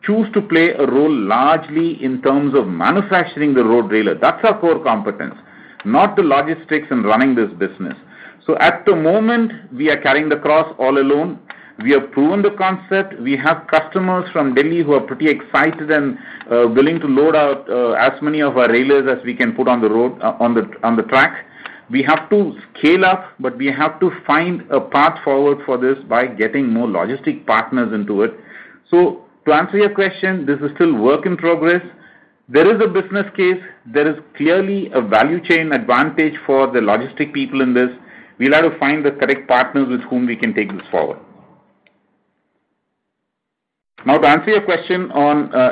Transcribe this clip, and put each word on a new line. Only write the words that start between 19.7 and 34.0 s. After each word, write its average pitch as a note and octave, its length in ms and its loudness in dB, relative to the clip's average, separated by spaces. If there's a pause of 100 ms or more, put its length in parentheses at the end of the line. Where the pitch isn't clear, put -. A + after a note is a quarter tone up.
the A2 80 2
road, A#2+ 320 0
uh, - 180 -2
on A#2+ 140 0
the, A2 180 -2 (100)
on A#2 140 0
the A2+ 80 0
track. C3 420 0 (440)
We C3 140 0
have D#3 260 0
to G3+ 280 0 (160)
scale F#3 300 2
up, F#3 340 0
but B2+ 200 -6
we C3+ 100 -4
have C#3 320 -2
to F#3 120 2 (140)
find E3 360 -2 (100)
a C#3 80 2
path D#3 460 0
forward C#3+ 400 2
for C3 120 -2
this C3 200 0 (100)
by B2 200 0
getting A#2+ 420 -2
more A#2 180 -2
logistic A2+ 580 -4
partners A2+ 480 -2
into G#2 280 -2
it. A2+ 100 0 (580)
So F3 340 2 (220)
to D3+ 80 2
answer F#3 240 0
your G#3 140 4
question, F#3+ 540 -4
this C#3+ 140 -2
is C#3+ 160 -4
still E3+ 180 2
work C3 320 2
in F3+ 120 -2
progress. E3+ 440 0 (680)
There D3+ 260 4
is G3+ 80 0
a G#3 60 0
business F#3+ 360 -4 (120)
case. F#3 240 0 (240)
There C#3+ 200 0